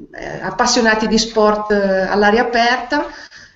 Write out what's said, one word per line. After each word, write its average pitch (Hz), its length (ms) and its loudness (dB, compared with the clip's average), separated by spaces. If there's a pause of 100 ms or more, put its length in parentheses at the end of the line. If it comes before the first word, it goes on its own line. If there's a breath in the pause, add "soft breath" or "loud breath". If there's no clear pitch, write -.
(120)
eh, - 300 -12
appassionati 226 680 0
di 214 100 2
sport, 214 540 0
eh, 196 300 0
all'aria 208 400 2
aperta 240 640 -2 (500 loud breath)